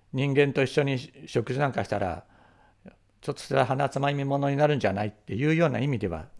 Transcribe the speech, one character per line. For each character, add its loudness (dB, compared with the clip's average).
人 0
間 4
と 2
一 0
緒 2
に 0
食 -2
事 -4
な 2
ん -2
か -2
し -6
た -2
ら、 -4
ち -8
ょ -2
っ -4
と -16
そ -8
れ 4
は 4
鼻 0
つ -2
ま 0
み -2
者 0
に 0
な 4
る 4
ん 0
じ 2
ゃ 2
な -2
い -2
っ -6
て -12
い 0
う 4
よ 4
う 4
な -2
意 0
味 0
で -2
は -8